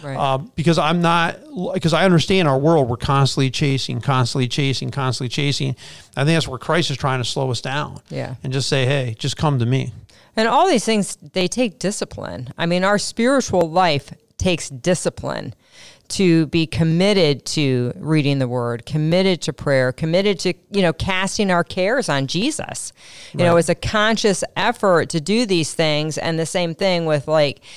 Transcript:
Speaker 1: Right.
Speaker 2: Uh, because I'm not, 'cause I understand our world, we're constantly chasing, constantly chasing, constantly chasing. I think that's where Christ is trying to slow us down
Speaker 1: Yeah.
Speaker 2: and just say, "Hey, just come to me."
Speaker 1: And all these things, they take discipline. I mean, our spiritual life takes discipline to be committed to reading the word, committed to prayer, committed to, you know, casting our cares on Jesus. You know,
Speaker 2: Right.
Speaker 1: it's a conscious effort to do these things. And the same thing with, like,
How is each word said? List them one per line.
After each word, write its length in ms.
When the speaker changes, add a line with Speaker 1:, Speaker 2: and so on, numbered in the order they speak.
Speaker 1:
Right. 140
Speaker 2:
Uh, 220
because 220
I'm 240
not, 360
'cause 120
I 120
understand 420
our 100
world, 300
we're 80
constantly 540
chasing, 500
constantly 480
chasing, 420
constantly 400
chasing. 460
I 80
think 120
that's 120
where 120
Christ 320
is 60
trying 220
to 60
slow 260
us 80
down 400
Speaker 1:
Yeah. 340
Speaker 2:
and 100
just 160
say, 160
"Hey, 340
just 160
come 240
to 60
me." 260
Speaker 1:
And 100
all 220
these 160
things, 320
they 160
take 300
discipline. 800
I 100
mean, 180
our 140
spiritual 720
life 440
takes 320
discipline 840
to 400
be 180
committed 800
to 500
reading 440
the 80
word, 360
committed 600
to 100
prayer, 380
committed 480
to, 140
you 100
know, 100
casting 600
our 120
cares 460
on 160
Jesus. 640
You 120
know, 80
Speaker 2:
Right. 60
Speaker 1:
it's 100
a 60
conscious 680
effort 520
to 120
do 240
these 280
things. 440
And 220
the 80
same 260
thing 320
with, 220
like, 320